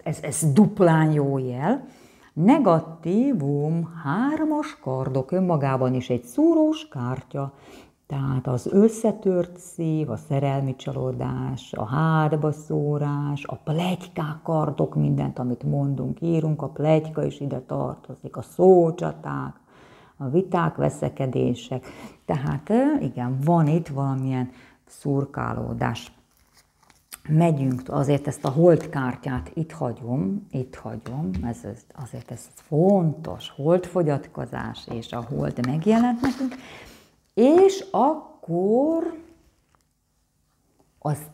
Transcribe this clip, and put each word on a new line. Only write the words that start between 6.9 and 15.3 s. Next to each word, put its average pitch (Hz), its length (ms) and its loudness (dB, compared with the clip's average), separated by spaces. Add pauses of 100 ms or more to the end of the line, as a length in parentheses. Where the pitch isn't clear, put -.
tehát 135 380 -2
az 123 200 -2
összetört 196 920 2
szív, 156 520 -2
a 107 60 -4
szerelmi 139 600 -2
csalódás, 131 960 -6
a - 120 -6
hátba 156 680 0
szórás, 143 920 -4
a - 100 -10 (100)
pletykák, 160 800 -4
kardok, 151 520 -2
mindent, 143 440 0